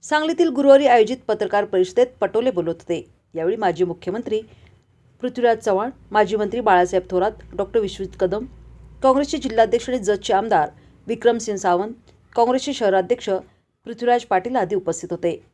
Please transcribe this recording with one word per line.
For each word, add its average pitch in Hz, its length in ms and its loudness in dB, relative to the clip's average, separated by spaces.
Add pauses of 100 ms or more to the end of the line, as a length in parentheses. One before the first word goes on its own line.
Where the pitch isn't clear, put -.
सांगलीतील 320 460 0
गुरुवारी 277 380 6
आयोजित 240 300 4 (120)
पत्रकार 208 360 0
परिषदेत 190 420 0 (140)
पटोले 233 300 0
बोलत 175 180 -4
होते. 170 420 -8 (240)
यावेळी 165 220 -2
माजी 180 280 0
मुख्यमंत्री 190 560 -6 (800)
पृथ्वीराज 240 380 0
चव्हाण, 214 320 -2 (200)
माजी 214 260 2
मंत्री 208 240 -2
बाळासाहेब 185 500 2
थोरात, 185 200 0 (260)
डॉक्टर 202 240 -2
विश्वजित 190 400 -8
कदम, 190 240 -2 (580)
काँग्रेसचे 277 360 2
जिल्हाध्यक्ष 226 520 0
आणि 254 80 -2
जतचे 202 360 0
आमदार 196 340 2 (380)
विक्रमसिंह 226 500 -2
सावंत, 190 360 0 (440)
काँग्रेसचे 254 360 0
शहराध्यक्ष 196 580 0 (540)
पृथ्वीराज 240 360 -2
पाटील 240 360 -2
आदी 202 180 -2
उपस्थित 180 360 -4
होते. 170 420 -4